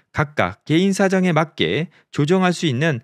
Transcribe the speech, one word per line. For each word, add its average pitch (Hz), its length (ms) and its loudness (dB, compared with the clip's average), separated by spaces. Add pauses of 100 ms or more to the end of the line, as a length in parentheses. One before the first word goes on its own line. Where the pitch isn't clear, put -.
(100)
각각 110 540 -4
개인 185 280 2
사정에 190 380 0
맞게 151 600 -2 (200)
조정할 180 420 0
수 165 140 -4
있는 139 380 -2